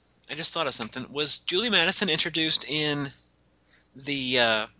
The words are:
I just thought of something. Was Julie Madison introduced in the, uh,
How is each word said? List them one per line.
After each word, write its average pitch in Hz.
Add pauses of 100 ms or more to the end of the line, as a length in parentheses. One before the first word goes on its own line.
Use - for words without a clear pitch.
(300)
I 135
just 160
thought 160
of 123
something. 113
Was 147
Julie 214
Madison 190
introduced 160
in 147 (840)
the, 135
uh, 110 (120)